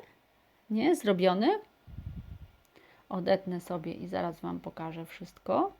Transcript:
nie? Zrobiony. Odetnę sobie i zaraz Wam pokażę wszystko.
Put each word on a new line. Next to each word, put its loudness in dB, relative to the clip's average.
nie? 4
Zrobiony. 4
Odetnę 0
sobie -6
i -10
zaraz -4
Wam -6
pokażę -10
wszystko. -2